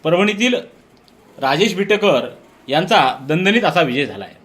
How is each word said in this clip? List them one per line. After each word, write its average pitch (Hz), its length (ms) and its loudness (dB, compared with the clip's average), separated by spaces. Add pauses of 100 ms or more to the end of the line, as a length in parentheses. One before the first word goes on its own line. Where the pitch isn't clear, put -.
परभणीतील 208 500 2 (840)
राजेश 165 360 0
विटेकर 202 540 0 (400)
यांचा 147 460 2 (140)
दणदणीत 190 340 0
असा 175 200 0
विजय 135 240 -2
झाला 104 180 -12
आहे. 82 100 -20 (100)